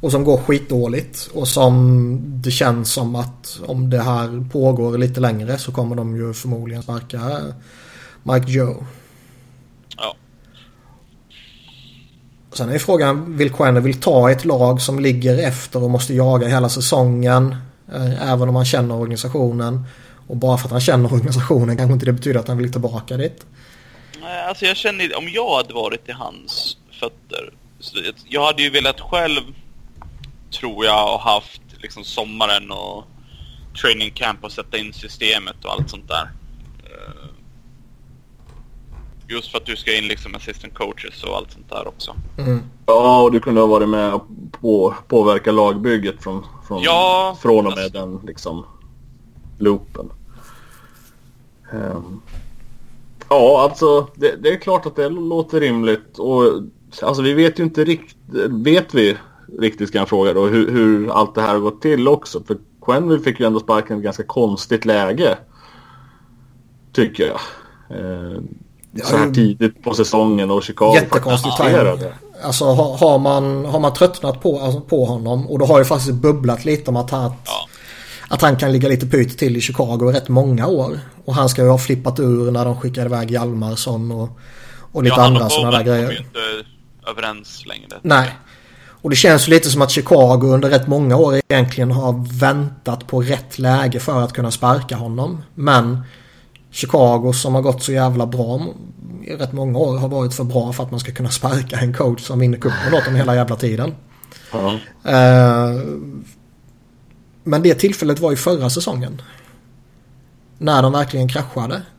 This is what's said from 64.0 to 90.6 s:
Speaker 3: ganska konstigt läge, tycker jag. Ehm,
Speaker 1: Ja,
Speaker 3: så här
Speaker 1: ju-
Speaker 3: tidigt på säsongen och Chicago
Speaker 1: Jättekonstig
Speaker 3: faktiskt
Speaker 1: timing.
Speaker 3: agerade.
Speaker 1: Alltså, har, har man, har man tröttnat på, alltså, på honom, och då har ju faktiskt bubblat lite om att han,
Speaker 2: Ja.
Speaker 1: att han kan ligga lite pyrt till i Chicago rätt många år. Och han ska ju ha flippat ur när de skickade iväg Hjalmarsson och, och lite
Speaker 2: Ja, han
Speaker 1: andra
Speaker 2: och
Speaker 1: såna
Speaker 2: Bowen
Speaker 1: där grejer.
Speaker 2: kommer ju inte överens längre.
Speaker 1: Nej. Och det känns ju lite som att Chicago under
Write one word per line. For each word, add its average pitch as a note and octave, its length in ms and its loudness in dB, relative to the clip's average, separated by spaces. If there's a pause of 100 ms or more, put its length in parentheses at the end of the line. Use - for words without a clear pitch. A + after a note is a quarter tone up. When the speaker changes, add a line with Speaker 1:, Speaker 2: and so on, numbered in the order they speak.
Speaker 3:
ganska G2+ 200 -6
konstigt A2 600 -2
läge, G#2+ 540 2 (1500)
tycker G#2+ 340 0
jag. - 140 -4 (580)
Ehm, F2+ 500 -10 (440)
Speaker 1:
Ja, A2 120 -10
Speaker 3:
så - 120 0
här G#2+ 100 2
Speaker 1:
ju- C3+ 80 -2
Speaker 3:
tidigt A2 480 2
på A#2 120 -4
säsongen G#2+ 560 2
och G2+ 120 2
Chicago A2 320 2
Speaker 1:
Jättekonstig B2+ 580 2
Speaker 3:
faktiskt B2 40 -4
Speaker 1:
timing. - 180 2 (140)
Speaker 3:
agerade. - 260 -4 (300)
Speaker 1:
Alltså, C#3+ 200 -2
har, C#3 320 2
har C#3+ 220 6
man, C#3 460 0
har D3 160 -2
man C#3+ 140 2
tröttnat D3 480 2
på, C#3+ 180 0
alltså, B2+ 200 -2
på C3 240 0
honom, A#2+ 440 -2
och D3 100 -4
då C#3 80 4
har D3 120 8
ju C3+ 60 8
faktiskt C3+ 300 0
bubblat C3 500 2
lite D3+ 260 -2
om B2 60 0
att B2+ 140 -4
han, B2+ 220 -2 (120)
Speaker 2:
Ja. - 240 -8 (600)
Speaker 1:
att - 140 0
han C#3+ 140 6
kan C3+ 160 2
ligga C3 160 2
lite B2+ 180 0
pyrt B2+ 320 2
till B2 180 0
i A#2+ 40 -2
Chicago A#2+ 540 0
rätt C3 140 -2
många B2+ 380 2
år. D3 320 -2 (260)
Och C3+ 100 -6
han C3+ 140 4
ska B2+ 140 0
ju B2+ 60 6
ha B2+ 100 6
flippat B2+ 420 -2
ur A#2+ 300 2
när A#2+ 140 0
de B2 160 -2
skickade B2 260 -4
iväg A#2 240 -4
Hjalmarsson A#2 800 -4
och, A2+ 260 -8 (540)
och D3+ 100 -2
lite B2+ 140 6
Speaker 2:
Ja, B2 60 8
han B2+ 100 8
Speaker 1:
andra A#2+ 120 4
Speaker 2:
och G#2+ 80 0
Speaker 1:
såna C#3 180 2
Speaker 2:
Bowen A#2+ 160 0
Speaker 1:
där B2 60 2
grejer. A#2 100 2
Speaker 2:
kommer B2 100 -4
ju A#2 60 -8
inte A2 500 -8 (420)
överens G#2+ 560 -10
längre. G#2 360 -16
Speaker 1:
Nej. C3 320 2 (540)
Och - 220 -8
det D3 60 2
känns D#3 320 6
ju - 20 6
lite D#3+ 200 6
som C#3 120 2
att C3 80 2
Chicago B2+ 520 6
under C3 280 4